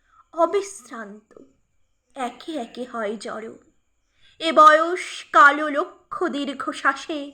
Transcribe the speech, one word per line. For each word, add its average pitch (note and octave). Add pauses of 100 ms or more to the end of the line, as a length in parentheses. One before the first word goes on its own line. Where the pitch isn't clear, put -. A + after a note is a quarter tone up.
(340)
অবিশ্রান্ত, C#4+ (840)
একে B3
একে A#3+
হয় A3+
জড়ো। A3 (840)
এ D#4+
বয়স D#4+
কালো D4+
লক্ষ -
দীর্ঘশ্বাসে, C#4+